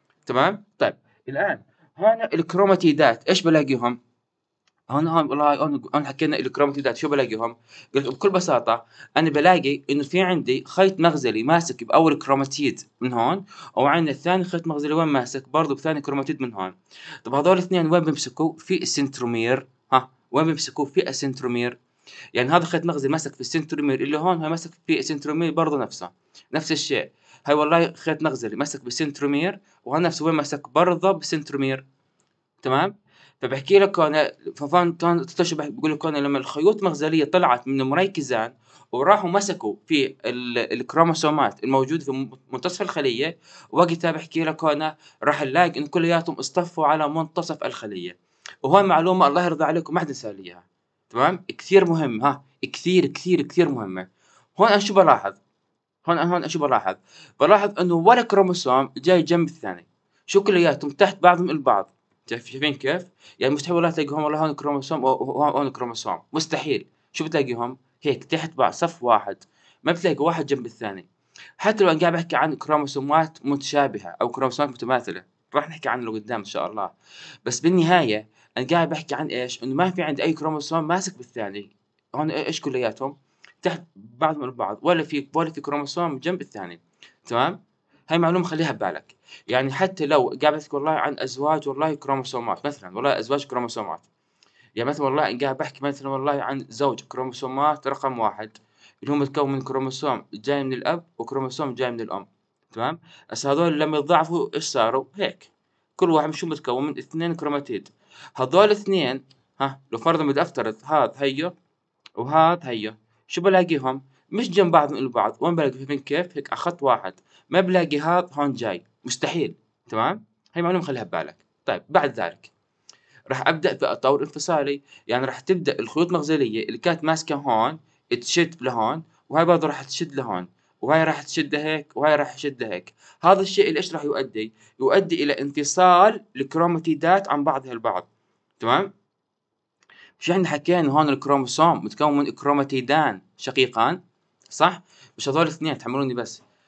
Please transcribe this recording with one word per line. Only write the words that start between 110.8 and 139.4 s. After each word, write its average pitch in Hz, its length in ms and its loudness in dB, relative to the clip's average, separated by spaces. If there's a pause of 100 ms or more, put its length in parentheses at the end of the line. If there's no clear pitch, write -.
هذا 139 300 2
هيو 139 380 -4 (640)
وهذا 160 540 2
هيو، 110 240 -6 (340)
شو - 140 -6
بلاقيهم؟ 165 600 2 (280)
مش 208 200 -4
جنب 180 220 4
بعض 147 220 4
من 131 160 -4
بعض، 113 300 0
وين 170 160 0
بلاقي؟ 147 160 0
فين 135 280 -8
كيف؟ 165 380 -4
هيك 139 140 -10
على - 60 -4
خط 170 260 -6
واحد، 107 300 0 (360)
ما 180 120 2
بلاقي 175 380 0
هذا 175 340 0
هون 143 200 -2
جاي، 107 320 -6 (180)
مستحيل، 123 520 -4 (340)
تمام؟ 131 360 -2 (280)
هاي 170 100 -2
معلومة 175 200 0
خليها 127 200 -6
ببالك. 82 420 -8 (200)
طيب، - 240 -4
بعد 143 300 0
ذلك - 320 -8 (760)
راح 131 200 -2
أبدأ 151 300 0
في - 140 -2
التطور 135 300 2
الانفصالي، 143 600 -4 (260)
يعني 127 180 0
راح 127 140 -8
تبدأ 165 400 -2
الخيوط 156 280 -2
المغزلية 147 580 -2
اللي 113 120 -8
كانت 165 260 -2
ماسكة 160 320 -2
هون 139 440 0 (420)
تشد 170 400 -2
لهون، 123 420 -2 (260)
وهاي 160 160 2
برضه 165 220 4
راح 143 160 -6
تشد 143 320 -10
لهون، 101 320 -6 (340)
وهاي 156 220 2
راح - 180 0
تشد 147 340 -4
هيك، 151 420 -6
وهاي 151 180 4
راح 147 180 -2
تشد 131 300 -8
هيك. 98 300 -10 (280)
هذا 190 200 6
الشيء 190 260 2
اللي 156 100 -2
إيش 170 160 -6
راح 151 100 -8
يؤدي؟ 110 500 -6 (260)
يؤدي 165 440 2
إلى 147 100 0
انفصال 180 920 4 (100)
الكروماتيدات 160 920 0
عن 143 140 0
بعضها 135 280 -2
البعض، 110 360 -4 (520)
تمام؟ 151 340 0 (1300)